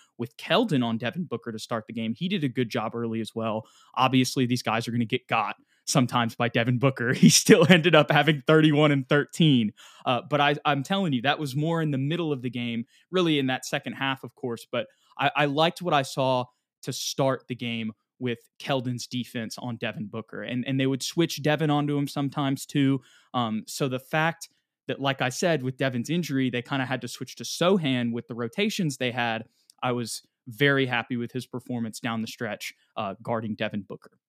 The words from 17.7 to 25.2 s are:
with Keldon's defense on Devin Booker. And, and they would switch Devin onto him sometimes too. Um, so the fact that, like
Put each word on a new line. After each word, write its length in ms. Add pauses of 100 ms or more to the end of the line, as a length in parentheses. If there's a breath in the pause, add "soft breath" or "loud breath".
with 220 (200)
Keldon's 480
defense 500
on 180
Devin 320
Booker. 340
And, 240
and 140
they 80
would 160
switch 400
Devin 260
onto 280
him 100
sometimes 580
too. 360 (320 soft breath)
Um, 340
so 220
the 100
fact 480 (400)
that, 140
like 200